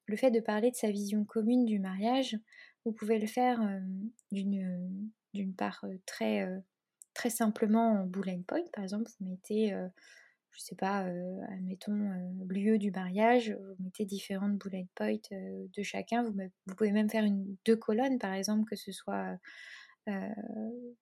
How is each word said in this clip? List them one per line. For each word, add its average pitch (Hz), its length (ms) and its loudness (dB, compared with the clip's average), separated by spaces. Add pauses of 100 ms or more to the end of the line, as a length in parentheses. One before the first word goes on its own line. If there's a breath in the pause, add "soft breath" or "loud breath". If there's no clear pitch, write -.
le 214 100 0
fait 262 140 6
de 226 100 6
parler 214 300 2
de 247 60 -4
sa 214 140 0
vision 202 340 0
commune 233 400 4
du 214 140 2
mariage, 220 580 0 (480 loud breath)
vous 226 80 0
pouvez 220 260 2
le 214 80 0
faire, 247 360 4
hem, 196 480 -2 (220)
d'une, 196 300 0
heu, 185 480 -4 (240)
d'une 190 200 -2
part, 190 300 -2
heu, 190 220 -8
très, 214 400 0
heu, 185 160 -4 (520)
très - 160 -2
simplement 226 600 4 (100)
en 185 40 -2
bullet 185 400 -4
point. - 160 0 (100)
Par 202 120 -6
exemple, 208 260 -4 (100)
vous 190 100 -6
mettez, 208 440 0
heu, 185 140 -4 (640 loud breath)
je - 80 -18
sais - 160 -12
pas, 190 320 0
heu, 180 320 -6 (100)
admettons, 185 440 -4 (180)
heu, 185 360 -6
lieu 202 300 4
du 202 120 0
mariage, 208 640 4
vous 196 320 -8
mettez 185 220 -4
différentes 196 520 -2
bullet 185 360 -6
points, 214 220 0 (160)
heu, 190 420 -8
de 208 80 -4
chacun. 196 420 -2
Vous 220 100 -2
me, 190 140 -4 (180)
vous 190 80 -10
pouvez 208 180 2
même 214 180 4
faire 220 140 2
une, 196 400 2
deux 226 120 8
colonnes, 247 420 2
par 190 160 -2
exemple, 214 360 2
que 208 60 -6
ce - 160 -10
soit, 190 460 -4 (680 loud breath)
heu, 208 40 0 (880)